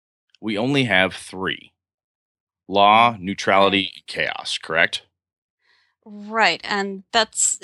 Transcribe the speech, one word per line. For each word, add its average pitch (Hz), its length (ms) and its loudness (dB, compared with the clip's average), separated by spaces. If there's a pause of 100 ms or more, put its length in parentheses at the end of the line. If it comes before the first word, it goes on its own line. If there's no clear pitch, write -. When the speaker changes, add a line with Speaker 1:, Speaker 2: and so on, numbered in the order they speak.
(400)
Speaker 1:
we 107 160 -6
only 131 280 0
have 95 300 0
three. - 540 -8 (1000)
Law, 104 500 6
neutrality, 98 880 0
chaos, - 500 -6
correct? - 460 -2 (1000)
Speaker 2:
Right, 208 600 -2
and 196 480 -4
that's, - 520 0